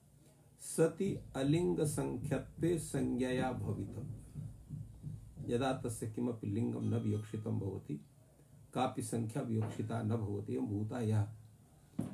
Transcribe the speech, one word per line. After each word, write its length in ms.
सति 640
अलिङ्गसङ्ख्यत्वे 1400
संज्ञया 720
भवितव्यम्। 2000
यदा 220
तस्य 380
किमपि 360
लिङ्गं 360
न 120
विवक्षितं 680
भवति, 400
कापि 280
संख्या 400
विवक्षिता 600
न 140
भवति, 380
एवं 120
भूता 340
यः 260